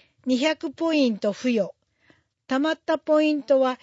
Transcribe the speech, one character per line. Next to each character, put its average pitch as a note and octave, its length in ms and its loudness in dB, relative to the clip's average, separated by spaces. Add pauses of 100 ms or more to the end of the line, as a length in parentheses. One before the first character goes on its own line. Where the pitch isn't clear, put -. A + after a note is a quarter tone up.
(260)
二 B3+ 120 0
百 D#4 340 -2
ポ E4 200 -2
イ C#4+ 160 2
ン G#3+ 100 -4
ト G#3 140 -2
付 B3 200 -4
与。 G3 200 -2 (760)
貯 C4 120 -2
ま D#4 140 0
っ D#4+ 40 -6
た D#4+ 220 -2
ポ D4+ 240 2
イ D#4 100 2
ン D4 100 -4
ト C4+ 180 2
は B3+ 220 0